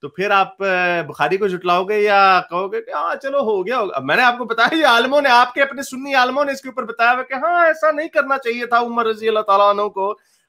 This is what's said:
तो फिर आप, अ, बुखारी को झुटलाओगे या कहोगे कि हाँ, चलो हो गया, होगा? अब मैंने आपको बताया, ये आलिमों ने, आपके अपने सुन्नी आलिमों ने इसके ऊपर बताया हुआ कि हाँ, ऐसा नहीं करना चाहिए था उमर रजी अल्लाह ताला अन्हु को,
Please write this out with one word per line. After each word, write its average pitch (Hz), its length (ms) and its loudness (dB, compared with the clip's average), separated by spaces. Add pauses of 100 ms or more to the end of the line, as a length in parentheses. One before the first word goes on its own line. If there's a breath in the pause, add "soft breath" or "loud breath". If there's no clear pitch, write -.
तो 143 80 -12
फिर 196 220 -4
आप, 196 300 2
अ, 180 460 -2
बुखारी 156 300 -2
को 202 120 0
झुटलाओगे 180 460 0
या 196 440 4
कहोगे 190 420 -6
कि - 100 -14
हाँ, 160 240 -4
चलो 277 280 -4
हो 208 200 -2
गया, 233 140 -4
होगा? 208 180 -4
अब 135 80 -6
मैंने 160 200 2
आपको 240 220 0
बताया, 226 320 0
ये 320 60 0
आलिमों 254 380 4
ने, 277 80 2
आपके 247 320 4
अपने 277 220 -2
सुन्नी 269 300 -10
आलिमों 262 320 2
ने 277 60 -4
इसके 262 180 -10
ऊपर 247 140 -8
बताया 226 280 -4
हुआ 254 100 -2
कि 254 140 -8
हाँ, 339 320 0
ऐसा 311 240 0
नहीं 302 180 -4
करना 277 280 -2
चाहिए 240 300 -6
था 240 120 2
उमर 233 260 -2
रजी 220 220 -4
अल्लाह 214 160 0
ताला 202 260 4
अन्हु 202 200 0
को, 196 300 -6 (300)